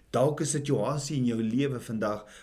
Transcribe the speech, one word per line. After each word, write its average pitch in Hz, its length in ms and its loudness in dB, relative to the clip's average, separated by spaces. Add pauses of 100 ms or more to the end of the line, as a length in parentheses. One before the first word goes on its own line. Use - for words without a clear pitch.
dalk 147 320 2
'n 160 40 -2
situasie 139 720 0
in 127 80 2
jou 113 180 0
lewe 123 360 0
vandag 107 460 -4 (180)